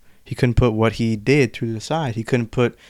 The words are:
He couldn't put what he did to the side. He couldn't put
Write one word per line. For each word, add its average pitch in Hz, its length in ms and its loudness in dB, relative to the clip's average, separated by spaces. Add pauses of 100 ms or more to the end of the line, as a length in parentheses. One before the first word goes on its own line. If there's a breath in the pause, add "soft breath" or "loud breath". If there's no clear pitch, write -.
(240)
He - 120 -10
couldn't 120 200 0
put 123 180 4
what 110 200 2
he 113 220 0
did 120 400 2
to 113 180 -6
the 110 80 -8
side. 151 340 -4
He 110 80 -4
couldn't 120 280 -2
put 120 260 0 (120 soft breath)